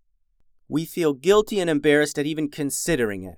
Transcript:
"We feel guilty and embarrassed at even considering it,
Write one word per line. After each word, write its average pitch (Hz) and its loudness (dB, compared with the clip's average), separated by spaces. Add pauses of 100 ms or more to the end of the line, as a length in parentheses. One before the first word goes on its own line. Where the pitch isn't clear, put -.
(680)
"We 160 -4
feel 160 0
guilty 196 2
and 170 0
embarrassed 147 2
at 147 -2
even 156 -4
considering 131 -2
it, 92 -16